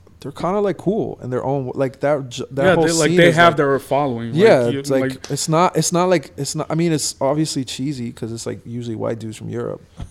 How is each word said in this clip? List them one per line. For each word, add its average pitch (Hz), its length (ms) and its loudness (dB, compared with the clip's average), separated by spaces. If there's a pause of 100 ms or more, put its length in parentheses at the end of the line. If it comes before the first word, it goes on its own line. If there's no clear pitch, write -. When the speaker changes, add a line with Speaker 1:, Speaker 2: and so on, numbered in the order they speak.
(220)
Speaker 1:
they're 131 100 -12
kinda, 180 280 -4
like, 202 180 -2
cool 170 440 -4
in 123 80 -10
their 127 160 -4
own 135 220 -2
w-, 123 120 -8
like, 135 200 -2
that 143 300 -2
j-, 123 200 -10
that 135 140 -4
Speaker 2:
Yeah, 185 120 6
Speaker 1:
whole 160 100 4
Speaker 2:
they, 165 80 2
like, 160 160 2
Speaker 1:
scene 175 80 2
Speaker 2:
they 170 120 8
Speaker 1:
is, 156 60 2
Speaker 2:
have 170 160 8
Speaker 1:
like, 151 60 -2
Speaker 2:
their 139 200 2
following. 127 540 -2
Like, 151 100 2
Speaker 1:
Yeah, 151 280 6
Speaker 2:
you, 135 100 -2
Speaker 1:
it's 139 100 -8
like, 135 120 2 (100)
Speaker 2:
like - 180 -14
Speaker 1:
it's - 180 -4
not, 165 300 2
it's 156 140 0
not 175 180 2
like, 170 260 0
it's 139 200 -6
not, 156 160 -4
I - 20 -2
mean, 165 180 2
it's - 300 -2
obviously 147 420 0
cheesy 127 480 -6
'cause 113 200 -8
it's, 113 160 -10
like, 107 180 -8
usually 117 300 -8
white 110 240 -4
dudes 110 180 -10
from 110 120 -10
Europe. 113 340 -8 (280)